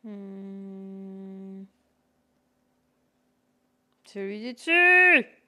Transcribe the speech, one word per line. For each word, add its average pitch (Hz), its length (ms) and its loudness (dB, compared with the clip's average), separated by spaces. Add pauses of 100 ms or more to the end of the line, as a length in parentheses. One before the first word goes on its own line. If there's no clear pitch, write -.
Hmm. 196 1600 -16 (2500)
Celui 202 360 -12
du 247 120 -12
dessus. 349 760 6 (200)